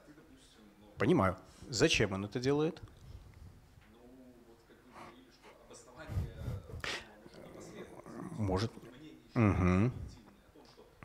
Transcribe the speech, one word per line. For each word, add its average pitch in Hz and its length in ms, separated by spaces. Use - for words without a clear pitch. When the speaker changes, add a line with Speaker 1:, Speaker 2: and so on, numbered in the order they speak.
Speaker 1:
ты, 151 80
допустим, - 480
ну, - 60
Speaker 2:
Понимаю. 104 400
Зачем 120 420
он 98 140
это 104 160
делает? 147 400
Speaker 1:
Ну, - 60
вот - 120
как - 80
вы 127 80
говорили, - 380
что - 160
обоснование, - 720
оно - 140
может - 640
не - 460
последовать. - 540
Speaker 2:
Может. 98 380
Speaker 1:
Мнение - 160
Speaker 2:
Мгм. 92 520
Speaker 1:
объективное - 480
о - 100
том, - 140
что - 180